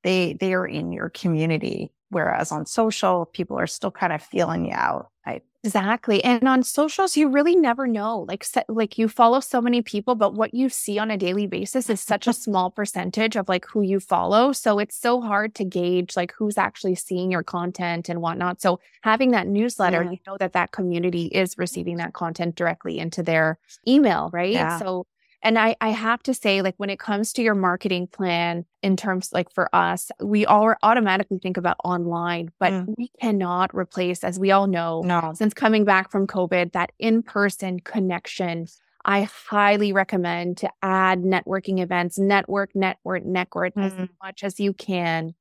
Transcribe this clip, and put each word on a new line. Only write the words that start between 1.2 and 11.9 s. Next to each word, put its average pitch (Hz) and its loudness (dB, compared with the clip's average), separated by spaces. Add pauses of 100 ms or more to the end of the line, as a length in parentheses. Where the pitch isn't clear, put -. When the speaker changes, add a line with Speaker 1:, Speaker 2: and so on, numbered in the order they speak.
Speaker 1:
Whereas 160 -2
on 151 -6
social, 190 0
people - -6
are 165 -2
still - -6
kind 170 -2
of 156 -6
feeling 170 -2
you - -6
out. - -2 (160)
I - -10 (220)
Speaker 2:
Exactly. 208 0
And 247 4
on 262 4
socials, 311 0
you 294 4
really 294 4
never 269 4
know. 220 -2 (100)
Like, 196 -6
se-, - 0
like, 220 -2
you 226 2
follow 240 6
so - 0
many 240 2
people, 226 -2
but 214 2
what 220 -2
you 254 0
see - -4
on 220 0
a 208 -2
daily 190 0
basis 202 -4
is 208 0